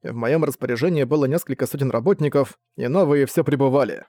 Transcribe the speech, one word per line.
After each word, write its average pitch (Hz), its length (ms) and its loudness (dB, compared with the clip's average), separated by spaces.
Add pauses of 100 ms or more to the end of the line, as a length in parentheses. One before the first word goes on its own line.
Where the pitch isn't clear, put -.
В - 100 -10
моём 120 300 0
распоряжении 139 600 -2
было 139 220 0
несколько 135 400 -2
сотен 139 260 -4
работников, 143 680 0 (160)
и 120 140 -6
новые 147 380 2
всё 165 180 0
прибывали. 135 640 0